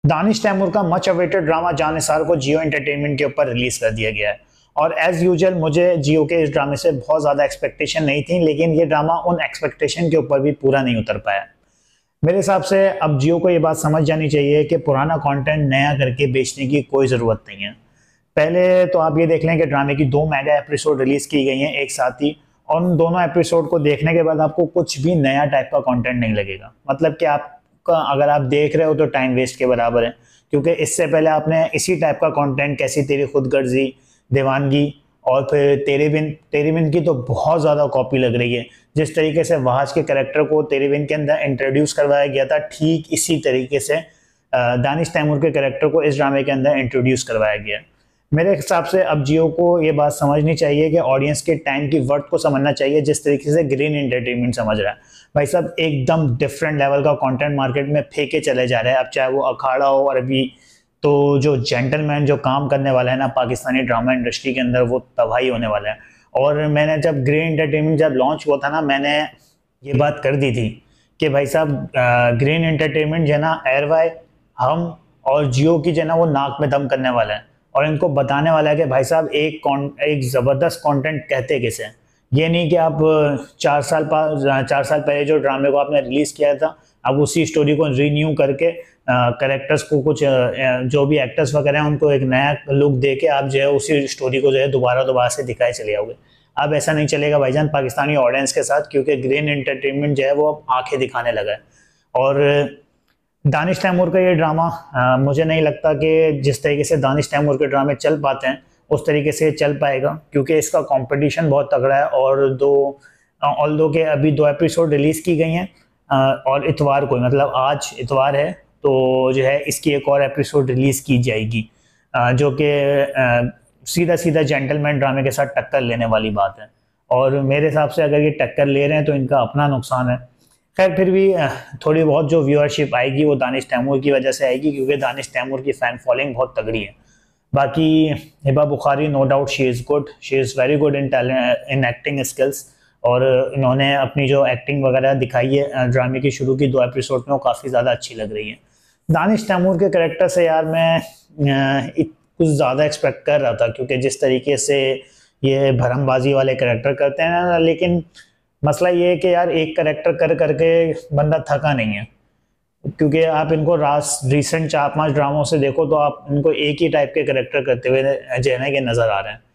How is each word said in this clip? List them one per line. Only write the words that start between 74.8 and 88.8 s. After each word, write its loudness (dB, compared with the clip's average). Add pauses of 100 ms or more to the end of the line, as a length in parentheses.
और 2
Jio 2
की 0
जो 0
है -2
ना, 0
वो 2
नाक -2
में 0
दम 0
करने -2
वाला 0
है -12 (300)
और 2
इनको 0
बताने 0
वाला 2
है 2
कि 2
भाई 0
साहब 0
एक -2
कॉन-, -4
एक 0
ज़बरदस्त 0
कंटेंट -2
कहते -2
किसे -6
हैं। -16 (380)
ये 2
नहीं 0
कि 4
आप, 0
अ, 2 (160)
चार 2
साल -2
पा-, 0
अ, 2
चार 0
साल 0
पहले -2
जो 2
ड्रामे 0
को 2
आपने 0
रिलीज -2
किया 2
था, -2 (280)
अब 0
उसी 0
स्टोरी 2
को 0
रिन्यू 0
करके, 0 (420)